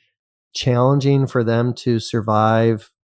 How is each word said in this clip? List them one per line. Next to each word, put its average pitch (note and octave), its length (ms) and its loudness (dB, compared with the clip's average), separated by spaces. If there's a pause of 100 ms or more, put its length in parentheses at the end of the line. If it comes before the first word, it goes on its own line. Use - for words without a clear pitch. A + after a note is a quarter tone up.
(540)
challenging C3+ 720 0
for A#2+ 160 -2
them A#2 360 0
to A#2+ 200 0
survive A2 920 0 (120)